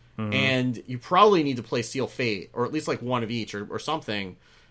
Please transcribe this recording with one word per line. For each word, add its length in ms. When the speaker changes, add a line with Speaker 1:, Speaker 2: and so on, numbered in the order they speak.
Speaker 1:
Mm-hmm. 140
Speaker 2:
and 540
you 100
probably 460
need 140
to 60
play 200
Seal 240
Fate, 440
or 140
at 80
least, 140
like, 160
one 200
of 60
each, 240
or, 160
or 80
something, 580